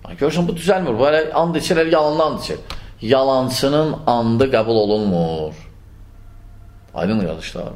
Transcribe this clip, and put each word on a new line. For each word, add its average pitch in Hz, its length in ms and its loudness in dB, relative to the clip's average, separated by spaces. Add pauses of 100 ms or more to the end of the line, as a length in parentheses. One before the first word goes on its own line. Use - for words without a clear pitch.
Görürsən, 156 440 -2
bu - 80 -4
düzəlmir. 170 420 0
Bu 131 100 4
hələ 156 240 2
and 165 280 0
içir, 165 200 0
hələ 160 120 0
yalandan 151 400 2
and 110 100 -8
içir. - 380 -10 (220)
Yalançının 135 920 2 (120)
andı 120 460 2
qəbul 110 340 2
olunmur. 85 680 0 (1400)
Aydın, 101 260 -2
qardaşlar? 82 560 -6